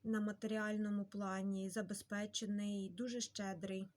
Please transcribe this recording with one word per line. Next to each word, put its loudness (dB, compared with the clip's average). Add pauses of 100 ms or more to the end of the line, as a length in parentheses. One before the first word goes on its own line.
на 2
матеріальному 2
плані, 0
забезпечений, 0
дуже -2
щедрий. -2